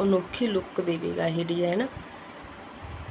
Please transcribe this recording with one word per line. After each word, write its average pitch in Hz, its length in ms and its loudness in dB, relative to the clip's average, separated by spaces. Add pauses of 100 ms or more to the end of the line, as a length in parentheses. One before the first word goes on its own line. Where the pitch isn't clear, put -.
ਅਨੋਖੀ 190 440 4
ਲੁੱਕ 196 340 0
ਦੇਵੇਗਾ 170 460 0
ਇਹ 165 180 2
ਡਿਜ਼ਾਈਨ। 175 420 2 (1200)